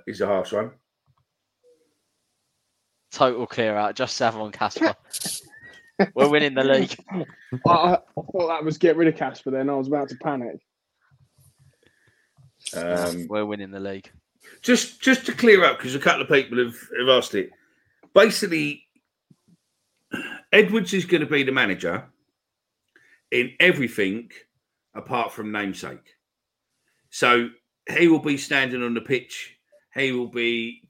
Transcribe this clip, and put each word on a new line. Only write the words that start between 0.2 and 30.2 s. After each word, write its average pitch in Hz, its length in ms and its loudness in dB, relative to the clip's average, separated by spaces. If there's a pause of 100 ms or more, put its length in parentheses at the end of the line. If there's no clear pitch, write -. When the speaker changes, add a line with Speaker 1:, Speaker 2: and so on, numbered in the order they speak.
Speaker 1:
a 98 60 -2
harsh 95 260 -2
one. 113 180 -4 (2500)
Speaker 2:
Total 123 360 0
clear 110 280 -2
out. 104 200 -2
Just - 220 -6
Savon 110 360 -2
Casper. - 420 -2 (560)
Speaker 3:
<laughs> - 640 -6
Speaker 2:
We're 139 140 4
winning 147 260 2
the 135 80 0
league. 131 320 2 (160)
Speaker 3:
I, 185 140 -6 (460)
I, 175 240 4
I - 20 4 (180)
thought 170 340 -4
that 160 160 -4
was 156 140 -4
get 165 180 4
rid 165 120 4
of 156 80 0
Casper 135 340 -8
then. 135 200 -2
I 143 40 -2
was 135 140 -4
about 143 220 -2
to 127 60 -14
panic. 123 440 -6 (2250)
Speaker 1:
Um, 87 520 -4
Speaker 2:
We're 107 180 -4
winning 101 240 -10
the 98 100 -14
league. 98 300 -12 (520)
Speaker 1:
Just, - 380 0
just - 260 2
to 247 60 -6
clear 202 320 6
up, 135 140 4
'cause 127 160 -8
a 139 40 -2
couple 147 240 2
of 123 60 -10
people 135 300 2
have, 120 180 0 (220)
have 127 100 -2
asked 127 260 4
it. 95 160 -2 (640)
Basically, 175 680 2 (1700)
Edwards 196 420 4
is 190 100 0
gonna 156 220 0
be 143 160 0
the 131 100 -2
manager 98 520 -2 (1300)
in 123 300 -2
everything 117 720 0 (640)
apart 117 380 -6
from 107 200 -10
namesake. 98 640 -10 (960)
So 120 400 2 (460)
he 170 120 6
will 160 120 6
be 143 160 -2
standing 131 460 -2
on 120 120 -2
the 113 60 -2
pitch. - 560 -6 (380)
He 135 180 -2
will 123 180 -4